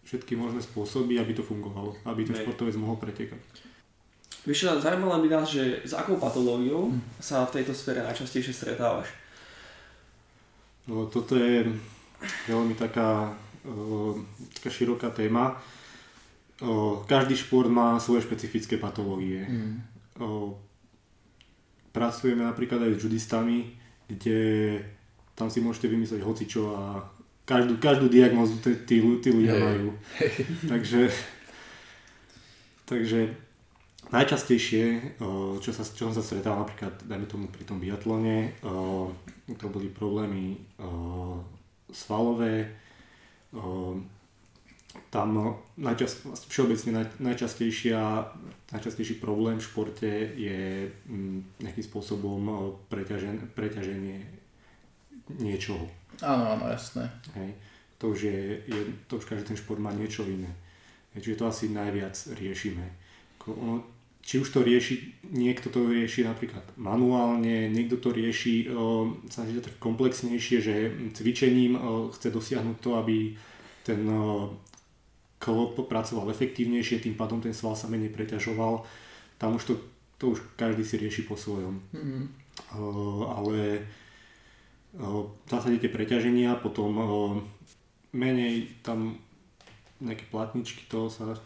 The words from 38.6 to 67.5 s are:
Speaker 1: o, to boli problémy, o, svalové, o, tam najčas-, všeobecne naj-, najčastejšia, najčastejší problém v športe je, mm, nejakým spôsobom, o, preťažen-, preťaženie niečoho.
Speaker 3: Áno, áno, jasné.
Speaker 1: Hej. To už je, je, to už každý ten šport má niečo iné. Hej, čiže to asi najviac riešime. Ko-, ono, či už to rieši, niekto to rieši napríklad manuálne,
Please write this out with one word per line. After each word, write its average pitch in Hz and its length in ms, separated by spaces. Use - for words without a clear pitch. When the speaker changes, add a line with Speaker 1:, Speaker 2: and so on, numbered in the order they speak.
Speaker 1:
o, 92 480
to 113 180
boli 98 220
problémy, 101 640
o, 87 640
svalové, 110 800
o, 92 460
tam 107 240
najčas-, 120 440
všeobecne 117 480
naj-, 110 280
najčastejšia, 117 760
najčastejší 110 480
problém 110 380
v 110 100
športe 107 420
je, 101 260
mm, 95 580
nejakým 107 220
spôsobom, 101 600
o, 107 140
preťažen-, 101 640
preťaženie 98 720
niečoho. 98 540
Speaker 3:
Áno, 131 300
áno, 117 180
jasné. 120 400
Speaker 1:
Hej. 101 220
To 113 140
už 95 140
je, 98 140
je, 107 120
to - 100
už 107 100
každý 101 220
ten 110 80
šport 104 240
má 104 160
niečo 104 320
iné. 92 240
Hej, 101 120
čiže 110 140
to 117 80
asi 110 220
najviac 101 420
riešime. 95 500
Ko-, 110 180
ono, 117 200
či - 180
už 135 140
to 139 100
rieši, 123 340
niekto 123 420
to 123 160
rieši 117 360
napríklad 113 380
manuálne, 117 960